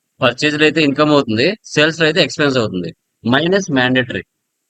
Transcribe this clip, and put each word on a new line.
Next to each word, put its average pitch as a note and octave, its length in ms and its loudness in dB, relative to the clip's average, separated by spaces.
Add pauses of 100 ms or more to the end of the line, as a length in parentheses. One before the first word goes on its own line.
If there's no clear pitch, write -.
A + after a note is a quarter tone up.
(220)
పర్చేజ్ C#3+ 380 0
లో D#3 80 2
అయితే D3+ 200 0
ఇన్కమ్ D3+ 280 2
అవుతుంది, A#2+ 320 0 (260)
సేల్స్ D3+ 280 2
లో D#3+ 80 2
అయితే E3 160 0
ఎక్స్‌పెన్స్ C3+ 360 -2
అవుతుంది. F#2 300 -6 (420)
మైనస్ F3+ 440 0
మ్యాండేటరీ, B2+ 460 -2 (460)